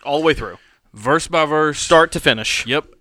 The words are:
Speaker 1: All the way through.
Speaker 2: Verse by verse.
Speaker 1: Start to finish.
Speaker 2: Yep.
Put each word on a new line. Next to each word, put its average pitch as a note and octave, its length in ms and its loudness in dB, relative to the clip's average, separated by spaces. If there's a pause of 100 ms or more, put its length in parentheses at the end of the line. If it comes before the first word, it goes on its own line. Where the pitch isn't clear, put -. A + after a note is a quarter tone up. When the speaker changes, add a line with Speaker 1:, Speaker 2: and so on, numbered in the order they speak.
Speaker 1:
All C#3+ 160 -2
the D#3 40 -4
way D#3+ 100 4
through. G2+ 240 -8 (340)
Speaker 2:
Verse B2+ 360 -2
by D#3+ 160 2
verse. D3+ 340 0
Speaker 1:
Start E3 340 4
to E3 80 -6
finish. - 460 -2
Speaker 2:
Yep. C#3 200 -4 (140)